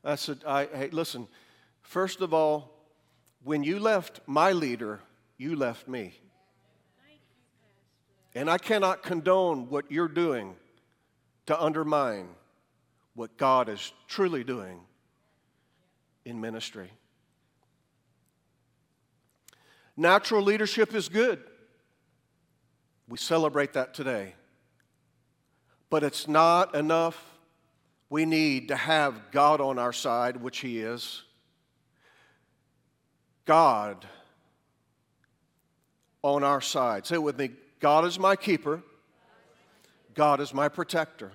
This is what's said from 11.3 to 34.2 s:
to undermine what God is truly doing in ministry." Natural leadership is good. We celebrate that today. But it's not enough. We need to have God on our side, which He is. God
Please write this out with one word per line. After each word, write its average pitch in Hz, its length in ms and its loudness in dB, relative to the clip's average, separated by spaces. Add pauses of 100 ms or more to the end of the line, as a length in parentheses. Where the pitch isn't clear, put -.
to 156 140 0
undermine 147 720 -2 (840)
what 113 200 -12
God 131 320 2
is 101 240 -10 (160)
truly 165 380 -2
doing 92 420 -10 (1400)
in 120 160 -14
ministry." 110 540 -12 (3000)
Natural 202 440 4
leadership 214 540 0
is 185 140 -4
good. 214 360 0 (1600)
We 117 80 -12
celebrate 151 560 0
that 131 200 -4
today. 113 420 -6 (1500)
But 156 140 2
it's 147 260 -4
not 170 440 4
enough. 165 540 0 (840)
We 156 160 0
need 151 420 0
to 139 80 -2
have 143 560 0
God 147 300 4
on 135 180 -2
our 120 140 -2
side, 123 440 -2
which 120 220 -10
He 117 200 -6
is. 117 440 -10 (2250)
God 113 600 4 (2250)